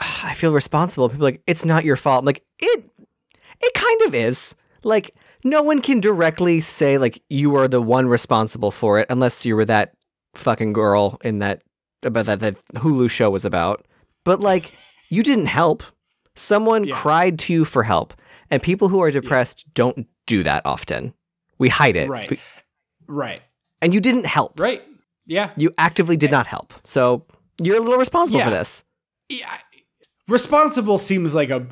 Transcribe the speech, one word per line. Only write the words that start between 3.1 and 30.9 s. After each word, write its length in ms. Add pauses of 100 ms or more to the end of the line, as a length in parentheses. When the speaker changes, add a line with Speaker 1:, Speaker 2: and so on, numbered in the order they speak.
Speaker 1:
it 120
kind 280
of 120
is." 420 (280)
Like, 320 (300)
no 180
one 180
can 200
directly 580
say, 380
like, 320
"You 260
are 140
the 120
one 280
responsible 600
for 280
it," 100
unless 360
you 100
were 100
that 280 (420)
fucking 380
girl 500
in 160
that, 240 (400)
about 220
that, 160
that 160 (160)
Hulu 360
show 200
was 160
about. 400 (400)
But, 160
like, 320 (340)
you 160
didn't 220
help. 360 (540)
Someone 480
Speaker 2:
Yeah. 120
Speaker 1:
cried 440
to 140
you 100
for 200
help. 300 (400)
And 100
people 240
who 140
are 80
Speaker 2:
Yeah. 100
Speaker 1:
depressed 540
don't 340 (200)
do 160
that 220
often. 480 (440)
We 120
hide 260
it. 140
Speaker 2:
Right. 200
Speaker 1:
But 100 (680)
Speaker 2:
Right. 340 (400)
Speaker 1:
And 120
you 60
didn't 260
help. 340
Speaker 2:
Right. 220 (440)
Yeah. 320
Speaker 1:
You 200
actively 400
did 140
not 160
help. 260 (100)
So 420 (360)
you're 160
a 40
little 160
responsible 420
for 100
Speaker 2:
Yeah. 100
Speaker 1:
this. 240 (460)
Speaker 2:
Yeah. 280 (720)
Responsible 720